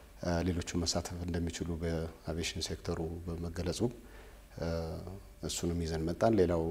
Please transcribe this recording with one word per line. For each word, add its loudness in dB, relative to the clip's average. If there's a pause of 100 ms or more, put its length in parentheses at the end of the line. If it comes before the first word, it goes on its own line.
(200)
እ፣ 0 (100)
ሌሎቹን 0
መሳተፍ 0
እንደሚችሉ -2
በአቪዬሽን -2
ሴክተሩ -2 (220)
በመገለጹ፣ -2 (760)
እ፣ -2 (760)
እሱንም 0
ይዘን 0
መጣን። 6
ሌላው 6